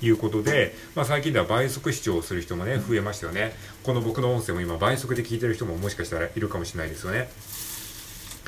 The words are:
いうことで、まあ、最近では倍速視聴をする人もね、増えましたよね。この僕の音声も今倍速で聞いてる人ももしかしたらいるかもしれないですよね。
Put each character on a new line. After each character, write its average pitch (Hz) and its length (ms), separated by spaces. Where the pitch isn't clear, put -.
い 117 80
う 110 80
こ 110 100
と 104 160
で、 139 320
ま 151 100
あ、 - 20
最 143 160
近 156 100
で 120 80
は 87 60
倍 123 240
速 131 240
視 - 100
聴 92 140
を 82 40
す - 120
る 87 80
人 85 160
も 90 80
ね、 117 200
増 110 100
え 104 40
ま 101 140
し - 80
た 85 60
よ 82 40
ね。 104 240
こ 131 100
の 120 80
僕 113 180
の 123 160
音 113 100
声 92 80
も 87 60
今 85 160
倍 107 220
速 127 180
で 120 80
聞 117 140
い - 20
て 120 80
る 110 60
人 113 120
も 85 120
も 98 120
し - 60
か 87 80
し 82 60
た 82 100
ら 85 60
い 85 100
る 104 140
か 92 80
も 85 80
し - 80
れ 87 60
な 80 80
い - 20
で 78 60
す 82 100
よ 90 60
ね。 123 180